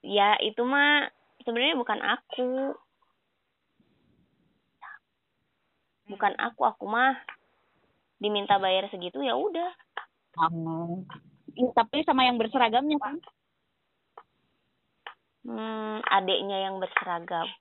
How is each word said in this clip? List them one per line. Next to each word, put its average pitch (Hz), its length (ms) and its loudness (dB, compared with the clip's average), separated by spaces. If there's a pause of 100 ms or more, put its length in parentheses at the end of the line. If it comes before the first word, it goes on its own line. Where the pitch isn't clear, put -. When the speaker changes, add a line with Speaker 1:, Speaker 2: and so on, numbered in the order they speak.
Speaker 1:
Ya, 202 400 4
itu 220 240 -2
mah 285 480 4 (320)
sebenarnya 254 320 0
bukan 233 240 -2
aku. 254 720 -2 (3250)
Bukan 202 320 0
aku, 233 240 -2
aku 226 240 0
mah 254 320 4 (960)
diminta 202 400 2
bayar 190 320 2
segitu, 180 320 -8
ya 254 160 0
udah. 349 320 -2 (720)
Speaker 2:
Oh. 165 640 -2 (480)
Iya, 247 240 2
tapi 294 320 2
sama 262 160 6
yang 247 160 4
berseragamnya, 247 560 2
kan? 294 240 -4 (2250)
Speaker 1:
Hmm, 220 640 -6
adeknya 196 560 0
yang 190 160 -6
berseragam. 175 640 -4 (160)